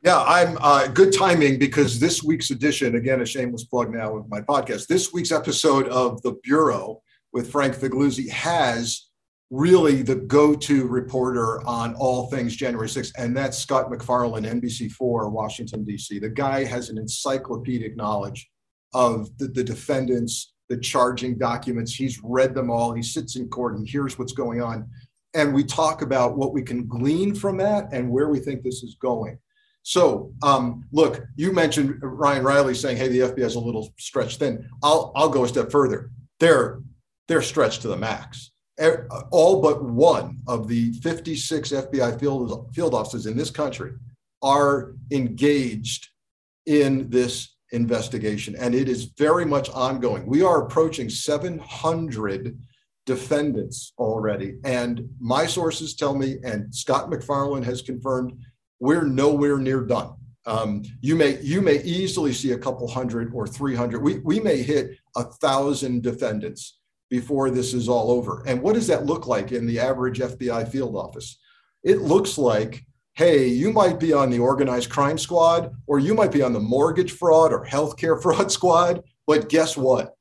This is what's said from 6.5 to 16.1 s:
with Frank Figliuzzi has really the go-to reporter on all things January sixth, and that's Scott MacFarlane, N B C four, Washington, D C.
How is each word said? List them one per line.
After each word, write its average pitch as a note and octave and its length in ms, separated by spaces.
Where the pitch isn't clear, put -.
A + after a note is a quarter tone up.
with A#2+ 180
Frank C#3 240
Figliuzzi C3 540
has B2 800
really D3+ 520
the B2+ 140
go-to C#3+ 720
reporter B2 800
on A#2 280
all B2 320
things A#2+ 280
January A#2+ 320
sixth, A#2+ 300
and B2 180
that's C3+ 220
Scott C3 340
MacFarlane, A#2+ 540
N A#2+ 160
B A#2+ 80
C A#2 180
four, A#2 420
Washington, A2 540
D G#2 140
C. G2+ 200